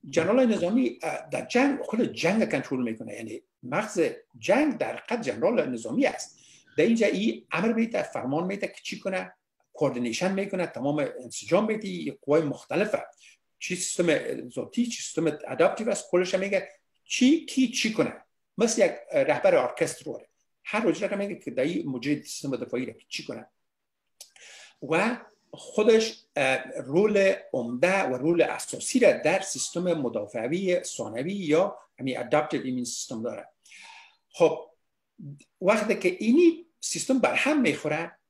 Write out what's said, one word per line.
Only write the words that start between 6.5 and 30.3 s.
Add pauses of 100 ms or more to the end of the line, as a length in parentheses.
در
اینجا
این
امر
می‌ده،
فرمان
می‌ده
که
چی
کنه، (380)
کوردینیشن
می‌کنه،
تمام
انسجام
می‌ده،
یه
قوای
مختلفه، (540)
چی
سیستم (400)
ذاتی،
چی
سیستم
اداپتیو
است،
کلش
هم
میگه (360)
چی،
کی
چی
کنه، (340)
مثل
یک (200)
رهبر
ارکستر
وره. (360)
هر
حجره
که
میگه
که
در
این
مجرد
سیستم
دفاعی
رو (160)
چی
کنه. (1400)
و (340)
خودش، (120)
اه، (120)
رول (180)
عمده
و
رول
اساسی
را
در
سیستم
مدافعی